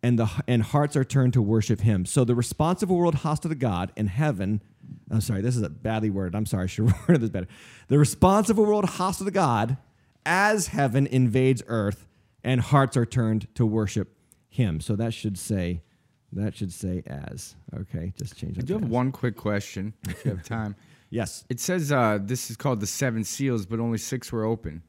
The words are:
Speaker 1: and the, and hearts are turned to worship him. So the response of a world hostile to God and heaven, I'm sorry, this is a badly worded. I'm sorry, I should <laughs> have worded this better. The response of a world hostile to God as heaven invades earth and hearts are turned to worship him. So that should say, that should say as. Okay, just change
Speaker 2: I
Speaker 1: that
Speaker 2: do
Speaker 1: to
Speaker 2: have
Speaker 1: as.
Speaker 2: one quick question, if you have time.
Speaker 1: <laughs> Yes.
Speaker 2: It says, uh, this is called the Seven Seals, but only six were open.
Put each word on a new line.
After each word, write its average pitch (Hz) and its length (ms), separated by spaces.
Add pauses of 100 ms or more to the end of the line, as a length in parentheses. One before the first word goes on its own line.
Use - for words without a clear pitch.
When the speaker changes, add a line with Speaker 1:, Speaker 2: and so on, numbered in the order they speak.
Speaker 1:
and 120 160
the, 113 120 (160)
and 120 160
hearts 143 340
are 135 80
turned 127 300
to 127 80
worship 107 380
him. 98 260
So 131 180
the 120 100
response 151 480
of 196 80
a 185 40
world 170 220
hostile 151 340
to 156 60
God 98 400
and 107 120
heaven, 104 540 (480)
I'm 113 100
sorry, 98 220
this 123 140
is 113 60
a 87 60
badly 110 400
worded. 95 280
I'm 107 100
sorry, 92 180
I - 20
should 107 200
<laughs> 117 40
have - 180
worded 165 140
this 110 80
better. 92 180 (400)
The 143 100
response 185 500
of 214 100
a 220 40
world 208 220
hostile 185 420
to 196 60
God 127 440 (480)
as 196 440
heaven 139 380
invades 127 600
earth 104 400 (380)
and 123 160
hearts 135 360
are 120 100
turned 110 500
to 120 100
worship 107 480 (360)
him. 90 300
So - 160
that 117 180
should 101 240
say, 87 440 (500)
that 101 220
should 92 180
say 90 340
as. - 500 (180)
Okay, 90 420
just - 200
change 92 200
Speaker 2:
I 90 40
Speaker 1:
that 127 60
Speaker 2:
do 175 80
Speaker 1:
to 214 60
Speaker 2:
have 202 40
Speaker 1:
as. 117 60
Speaker 2:
one 127 220
quick 123 240
question, 101 580 (140)
if - 160
you 135 80
have 92 120
time. 110 360
Speaker 1:
<laughs> - 40 (260)
Yes. 107 380
Speaker 2:
It 120 100
says, 175 320
uh, 113 300
this 117 300
is 113 80
called 123 220
the 104 60
Seven 113 380
Seals, 123 400
but 113 160
only 117 160
six - 340
were 110 140
open. 82 440